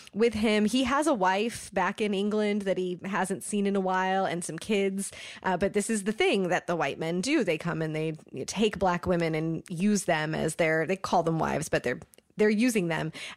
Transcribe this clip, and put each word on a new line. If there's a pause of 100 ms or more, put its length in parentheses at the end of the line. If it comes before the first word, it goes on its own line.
(140)
with
him.
He
has
a
wife
back
in
England
that
he
hasn't
seen
in
a
while
and
some
kids. (320)
Uh,
but
this
is
the
thing
that
the
white
men
do.
They
come
and
they (320)
take
black
women
and
use
them
as
their,
they
call
them
wives,
but
they're, (380)
they're
using
them. (240)